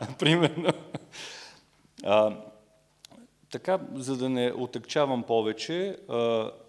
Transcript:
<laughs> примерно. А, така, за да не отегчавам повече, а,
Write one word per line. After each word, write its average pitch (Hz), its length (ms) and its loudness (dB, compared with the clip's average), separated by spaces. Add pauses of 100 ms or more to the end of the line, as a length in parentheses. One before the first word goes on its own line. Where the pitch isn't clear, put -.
<laughs> 131 100 -14
примерно. 165 540 4 (1300)
А, 107 400 4 (1080)
така, 180 300 0 (140)
за 135 220 -4
да 127 120 -2
не 123 240 2
отегчавам 123 680 -2
повече, 120 760 0 (100)
а, 117 420 0 (180)